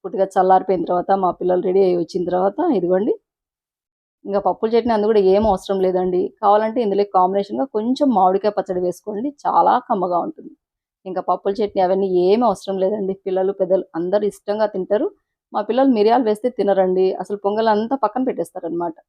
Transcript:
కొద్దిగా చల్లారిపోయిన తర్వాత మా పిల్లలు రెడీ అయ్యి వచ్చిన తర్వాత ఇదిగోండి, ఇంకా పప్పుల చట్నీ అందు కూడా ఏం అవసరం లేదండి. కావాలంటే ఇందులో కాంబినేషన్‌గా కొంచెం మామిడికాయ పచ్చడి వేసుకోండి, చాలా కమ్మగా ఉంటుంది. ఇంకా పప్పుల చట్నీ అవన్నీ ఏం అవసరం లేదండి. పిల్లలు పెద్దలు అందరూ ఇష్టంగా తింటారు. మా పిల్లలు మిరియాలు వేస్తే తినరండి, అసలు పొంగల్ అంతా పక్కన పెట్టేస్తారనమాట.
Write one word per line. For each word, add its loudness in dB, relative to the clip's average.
కొద్దిగా 0
చల్లారిపోయిన 2
తర్వాత -2
మా 0
పిల్లలు -2
రెడీ 2
అయ్యి 2
వచ్చిన -4
తర్వాత -2
ఇదిగోండి, 0
ఇంకా -2
పప్పుల -2
చట్నీ 0
అందు 0
కూడా 4
ఏం 4
అవసరం -2
లేదండి. 0
కావాలంటే 2
ఇందులో 0
కాంబినేషన్‌గా 0
కొంచెం -2
మామిడికాయ 2
పచ్చడి -4
వేసుకోండి, -6
చాలా 2
కమ్మగా -2
ఉంటుంది. -10
ఇంకా -6
పప్పుల -2
చట్నీ -2
అవన్నీ 2
ఏం 4
అవసరం -2
లేదండి. -2
పిల్లలు -2
పెద్దలు -4
అందరూ -2
ఇష్టంగా -4
తింటారు. -2
మా -4
పిల్లలు 2
మిరియాలు 4
వేస్తే 0
తినరండి, 2
అసలు -8
పొంగల్ 0
అంతా 0
పక్కన -2
పెట్టేస్తారనమాట. -6